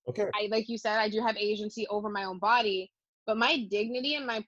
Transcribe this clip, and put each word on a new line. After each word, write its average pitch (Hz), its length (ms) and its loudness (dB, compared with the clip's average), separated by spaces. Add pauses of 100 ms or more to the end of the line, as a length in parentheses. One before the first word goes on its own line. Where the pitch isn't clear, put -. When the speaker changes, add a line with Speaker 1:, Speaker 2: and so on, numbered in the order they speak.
Speaker 1:
Okay. 214 280 0
Speaker 2:
I, 208 160 0
like 220 180 0
you 233 80 -4
said, 214 220 0
I 220 100 4
do 214 140 0
have 226 160 2
agency 208 500 -2
over 208 220 -2
my 202 140 -2
own 185 140 -6
body, 202 540 2 (340)
but 214 120 0
my 254 320 2
dignity 240 460 0
and 277 100 -6
my 220 220 -4